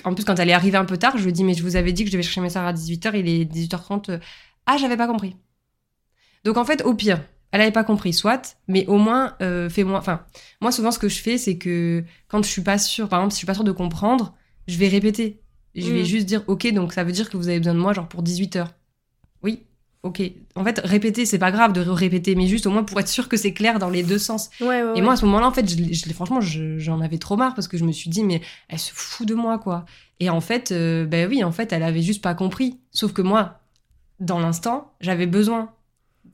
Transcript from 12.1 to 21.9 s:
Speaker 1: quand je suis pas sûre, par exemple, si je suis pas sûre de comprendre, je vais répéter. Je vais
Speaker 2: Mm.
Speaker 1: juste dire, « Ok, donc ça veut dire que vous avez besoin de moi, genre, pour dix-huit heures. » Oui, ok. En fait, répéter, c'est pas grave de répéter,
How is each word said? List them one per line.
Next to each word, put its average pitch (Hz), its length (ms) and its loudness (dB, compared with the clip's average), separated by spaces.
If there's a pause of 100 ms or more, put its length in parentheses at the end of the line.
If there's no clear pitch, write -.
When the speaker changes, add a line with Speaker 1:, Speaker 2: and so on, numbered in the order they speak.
Speaker 1:
quand 214 140 0
je 208 60 0
suis - 140 -4
pas 202 160 2
sûre, 208 300 -2
par 180 120 2
exemple, 202 120 2
si 202 40 -6
je - 40 -4
suis 170 60 -8
pas 190 80 -2
sûre 208 100 0
de 202 80 2
comprendre, 185 640 0 (320)
je 175 120 -6
vais 196 100 4
répéter. 208 520 2 (340)
Je 175 180 -4
vais 180 100 2
Speaker 2:
Mm. 175 40 0
Speaker 1:
juste 202 200 2
dire, « 202 200 0
Ok, 196 260 0
donc 180 200 2
ça 180 120 -2
veut 175 80 -2
dire 208 180 -2
que 196 60 -6
vous 175 120 -2
avez 175 100 2
besoin 170 160 2
de 170 40 4
moi, 190 140 2
genre, 175 160 -4
pour 175 140 -8
dix-huit 180 340 -2
heures. » 170 180 -4 (680)
Oui, - 200 -4 (400)
ok. 180 180 -8 (340)
En 185 100 -6
fait, 220 200 0
répéter, 208 420 2
c'est 202 120 0
pas 185 120 2
grave 214 220 4
de 180 80 0
répéter, 180 540 2